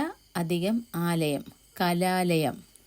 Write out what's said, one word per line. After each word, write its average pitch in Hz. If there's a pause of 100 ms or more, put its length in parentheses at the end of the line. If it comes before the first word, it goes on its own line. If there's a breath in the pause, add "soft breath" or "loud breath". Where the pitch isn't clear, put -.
(420)
അധികം 175 (320)
ആലയം, 160 (340)
കലാലയം. 175 (280)